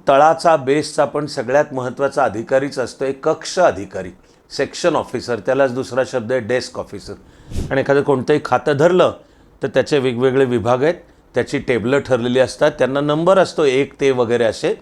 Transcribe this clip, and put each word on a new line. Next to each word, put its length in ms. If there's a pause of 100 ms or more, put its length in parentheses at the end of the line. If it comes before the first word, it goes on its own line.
तळाचा 480
बेसचा 500
पण 200
सगळ्यात 480
महत्त्वाचा 500
अधिकारीच 560
असतो, 260
एक 220
कक्ष 320
अधिकारी, 520 (400)
सेक्शन 440
ऑफिसर, 440
त्यालाच 340
दुसरा 340
शब्द 240
आहे 100
डेस्क 380
ऑफिसर. 340 (580)
आणि 100
एखादं 200
कोणतंही 440
खातं 320
धरलं 360 (500)
तर 40
त्याचे 320
वेगवेगळे 460
विभाग 380
आहेत, 120 (400)
त्याची 240
टेबलं 400
ठरलेली 400
असतात, 320
त्यांना 300
नंबर 360
असतो 260
एक 380
ते 100
वगैरे 320
असे, 380